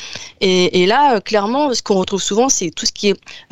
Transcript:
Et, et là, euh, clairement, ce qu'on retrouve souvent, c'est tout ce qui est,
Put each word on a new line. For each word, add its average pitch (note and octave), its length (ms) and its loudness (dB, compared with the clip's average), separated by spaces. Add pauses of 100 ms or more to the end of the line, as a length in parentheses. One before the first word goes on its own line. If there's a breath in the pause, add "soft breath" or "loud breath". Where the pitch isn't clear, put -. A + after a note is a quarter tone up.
(400 loud breath)
Et, F#3 440 2
et - 20 4
là, B3+ 320 4
euh, - 20 2
clairement, A3+ 540 0
ce A3 80 -4
qu'on - 140 0
retrouve F#3 280 -2
souvent, A3+ 240 0
c'est F#3 220 0
tout - 160 -8
ce - 80 -2
qui - 160 -2
est, F#3+ 60 0 (360 loud breath)